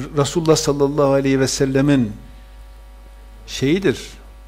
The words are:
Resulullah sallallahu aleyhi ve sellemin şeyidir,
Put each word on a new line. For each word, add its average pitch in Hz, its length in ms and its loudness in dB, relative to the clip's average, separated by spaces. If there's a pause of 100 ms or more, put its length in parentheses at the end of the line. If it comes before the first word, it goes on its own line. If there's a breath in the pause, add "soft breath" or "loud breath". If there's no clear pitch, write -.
(180)
Resulullah 156 380 2
sallallahu 143 580 2
aleyhi 135 260 2
ve 131 80 2
sellemin 135 640 0 (1400)
şeyidir, 156 600 -2 (400)